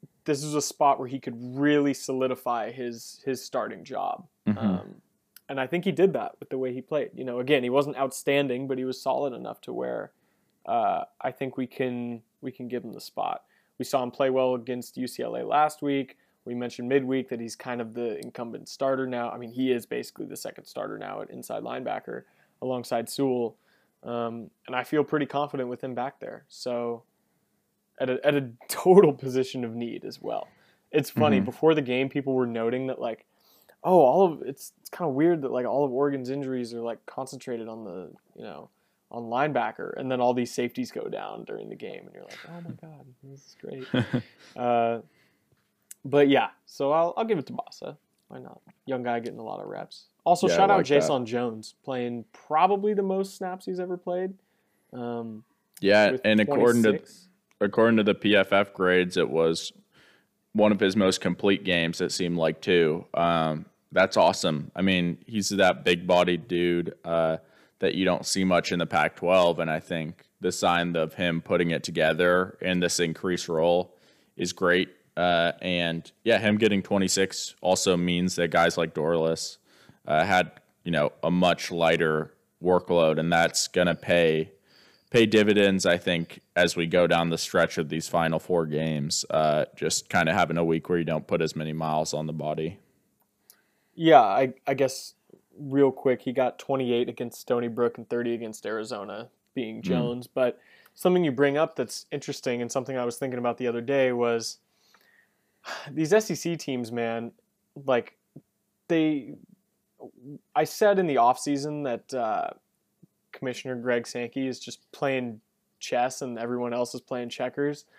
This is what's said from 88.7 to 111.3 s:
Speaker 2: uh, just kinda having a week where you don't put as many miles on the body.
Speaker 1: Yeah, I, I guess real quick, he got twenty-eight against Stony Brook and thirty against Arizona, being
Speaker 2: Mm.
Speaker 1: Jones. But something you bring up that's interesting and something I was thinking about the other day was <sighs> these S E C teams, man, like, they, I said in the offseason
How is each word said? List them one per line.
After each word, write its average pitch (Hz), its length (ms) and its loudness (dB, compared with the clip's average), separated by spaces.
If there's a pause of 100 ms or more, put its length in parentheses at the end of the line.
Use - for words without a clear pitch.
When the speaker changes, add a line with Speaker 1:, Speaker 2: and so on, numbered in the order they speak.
Speaker 2:
uh, 76 340 2 (100)
just - 340 -4
kinda 82 240 2
having 82 240 2
a 85 80 2
week 82 240 0
where 87 100 2
you 82 60 0
don't 78 220 -4
put 82 160 0
as 80 140 -4
many 78 160 -6
miles 78 420 -2
on 78 140 -4
the 78 40 -6
body. 78 460 -6 (1200)
Speaker 1:
Yeah, 156 260 10
I, 123 320 2 (140)
I 139 60 2
guess - 400 -2 (440)
real 139 320 4
quick, 131 320 0
he 131 100 -4
got 123 280 -2
twenty-eight 123 480 -2
against 120 320 -10
Stony 120 260 -2
Brook 117 320 -2
and 117 100 -14
thirty 120 260 -2
against 110 300 -10
Arizona, 107 640 -8 (220)
being 110 280 -8
Speaker 2:
Mm. - 20 -16
Speaker 1:
Jones. 123 460 -2
But 127 320 0 (340)
something 180 300 4
you 143 80 2
bring 139 240 2
up 156 180 0
that's - 380 -6
interesting 135 500 -4
and 120 80 -6
something 131 260 -4
I 123 80 -2
was 120 120 -4
thinking 127 240 -6
about 120 180 -2
the 127 80 -4
other 117 140 -2
day 131 320 2
was 117 460 -2 (1080)
<sighs> - 260 -12
these 151 220 0
S 214 180 4
E 170 40 -2
C 170 220 -4
teams, 123 360 -6
man, 117 400 -4 (540)
like, 123 300 0 (720)
they, 156 460 0 (1200)
I 151 100 2
said 202 340 2
in 185 80 2
the 143 100 0
offseason 143 680 0